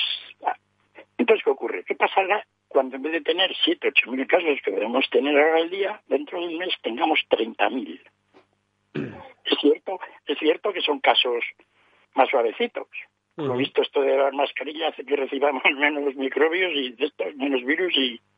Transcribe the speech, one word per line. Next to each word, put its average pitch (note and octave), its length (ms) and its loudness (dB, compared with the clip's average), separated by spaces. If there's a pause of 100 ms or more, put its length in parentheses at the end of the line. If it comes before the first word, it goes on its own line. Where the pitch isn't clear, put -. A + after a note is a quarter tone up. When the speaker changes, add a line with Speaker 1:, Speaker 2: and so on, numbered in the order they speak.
(440)
Speaker 1:
ah, - 120 -2 (600)
entonces, - 280 4
¿qué - 60 4
ocurre? - 340 -2
¿Qué G3 100 -4
pasará G3 520 0 (220)
cuando C3 280 0
en C3 60 -10
vez D3+ 100 -4
de E3 100 -2
tener F3 300 0 (120)
siete, D#3 240 0
ocho - 220 0
mil C3 180 -2
casos D#3+ 360 2
que G#2 60 -4
debemos A2+ 400 0
tener C#3 260 2
ahora D#3+ 200 6
al E3 140 0
día, G3 360 -4
dentro C#4 340 -2
de F3 60 -6
un E3 120 -8
mes F3+ 140 -4 (100)
tengamos C#3+ 360 0 (100)
treinta A2+ 400 2
mil? A#2 320 -8 (960)
Es - 680 -4
cierto, - 380 0 (280)
es D3 120 -4
cierto F3+ 340 0
que F3 80 -6
son C#3+ 200 -2
casos A#2+ 440 2 (680)
más C3 140 4
suavecitos. A#2 580 0 (480)
Por D3+ 120 -4
lo B2+ 60 0
Speaker 2:
Ujú. B2 80 -2
Speaker 1:
visto, C#3+ 220 0
esto C#3 200 0
de C3+ 140 4
las C#3 180 4
mascarillas D3 580 -2
hace G#3+ 120 -12
que C3+ 120 -2
recibamos C3+ 480 0
<laughs> D3+ 140 2
menos C#3+ 360 0
microbios D#3+ 600 0
y B2+ 180 -4
de B2 140 -4
estos - 300 -6
menos C3+ 280 -2
virus E3 320 -2
y B2 240 0 (180)